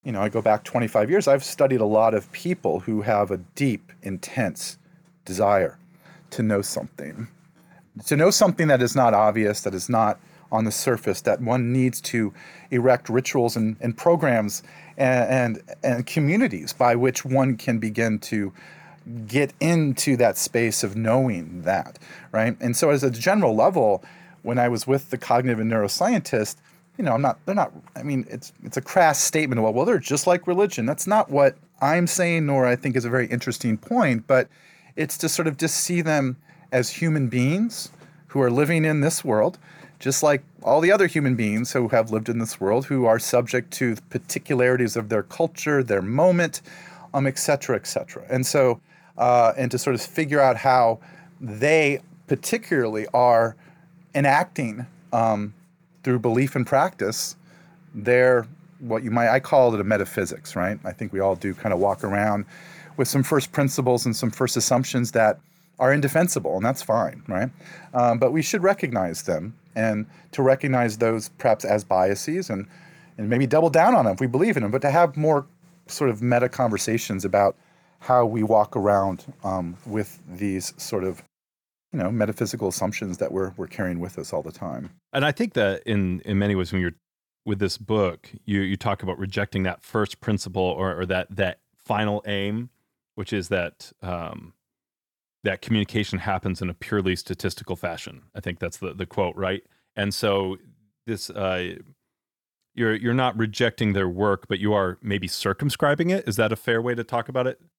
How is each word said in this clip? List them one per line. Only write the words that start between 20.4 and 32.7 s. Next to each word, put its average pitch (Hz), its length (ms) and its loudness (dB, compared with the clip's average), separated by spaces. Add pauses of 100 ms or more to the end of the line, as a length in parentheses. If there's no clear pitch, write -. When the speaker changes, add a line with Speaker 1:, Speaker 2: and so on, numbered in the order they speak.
Speaker 1:
of 101 120 -4
knowing 110 640 0
that, 87 380 -4 (320)
right? 110 280 0
And 120 160 -2
so 156 140 2
as 139 140 2
a 135 80 2
general 151 420 2
level, 113 500 2 (380)
when 120 160 -2
I 120 120 2
was 117 180 -2
with 135 240 0
the 127 80 -6
cognitive 120 400 0
and 113 120 -2
neuroscientist, 113 840 0 (420)
you 214 80 -4
know, 127 80 0
I'm 127 80 0
not, 135 240 0
they're 190 80 -2
not, 190 180 0 (240)
I 127 60 -12
mean, 135 260 -2
it's, 117 240 -14 (120)
it's - 120 -12
a 135 60 -2
crass 156 400 2
statement, 135 400 0
well, 110 100 2
well, 127 140 0
they're 214 140 2
just 139 260 -2
like 180 220 2
religion. 180 400 0
That's 147 180 -4
not 208 240 2
what 143 280 4 (220)
I'm 165 280 2
saying, 170 400 0
nor 135 180 2
I 123 100 2